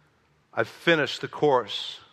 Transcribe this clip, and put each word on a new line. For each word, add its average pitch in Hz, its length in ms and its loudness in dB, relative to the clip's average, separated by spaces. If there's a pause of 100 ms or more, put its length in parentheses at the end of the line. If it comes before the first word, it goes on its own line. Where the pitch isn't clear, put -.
(540)
I've 113 140 -2
finished - 540 0
the 135 60 -8
course, 123 720 0 (140)